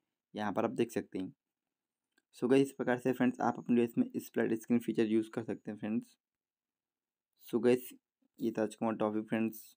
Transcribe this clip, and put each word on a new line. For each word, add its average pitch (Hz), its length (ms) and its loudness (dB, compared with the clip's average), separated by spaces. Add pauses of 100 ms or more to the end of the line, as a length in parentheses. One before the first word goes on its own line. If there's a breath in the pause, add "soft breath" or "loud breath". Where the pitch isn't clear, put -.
(340)
यहाँ 104 180 -4
पर 110 120 0
आप 117 60 0
देख 123 220 -2
सकते - 260 -6
हैं। 95 140 -8 (1040)
So 123 120 0
गाइस, 139 180 6
इस - 40 -14
प्रकार 123 260 0
से 127 140 0
फ्रेंड्स 127 280 0
आप 120 180 0
अपने 120 180 0
डिवाइस 120 220 2
में 123 80 2 (100)
स्प्लिट 113 440 -2
स्क्रीन 120 200 0
फीचर 113 260 0
यूज़ 110 240 0
कर 117 120 -6
सकते 107 280 -8
हैं 107 80 -10
फ्रेंड्स। 110 380 -6 (1300)
So 113 160 0
गाइस, 123 240 4 (500)
ये 113 200 -2
था 110 40 0
आज 107 120 -2
का 117 120 -4
हमारा 110 120 0
टॉपिक 107 300 -2
फ्रेंड्स, 113 340 -2 (140)